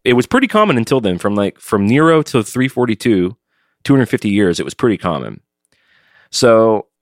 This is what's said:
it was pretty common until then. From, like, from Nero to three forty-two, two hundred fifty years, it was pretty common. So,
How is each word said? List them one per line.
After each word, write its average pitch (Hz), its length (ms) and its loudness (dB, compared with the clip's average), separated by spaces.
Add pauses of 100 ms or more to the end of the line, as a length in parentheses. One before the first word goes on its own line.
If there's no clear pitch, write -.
it 123 80 2
was 123 140 2
pretty 262 200 0
common 208 300 0
until 123 240 0
then. 92 160 -2
From, 104 180 -4
like, 101 240 -2
from 101 280 -2
Nero 156 360 4
to 123 180 -2
three 127 280 -4
forty-two, 110 640 -2 (480)
two 143 100 2
hundred 131 120 4
fifty 113 240 -4
years, 98 320 0
it - 20 -8
was 67 100 -10
pretty 113 240 -2
common. 65 440 -8 (880)
So, 113 560 2 (140)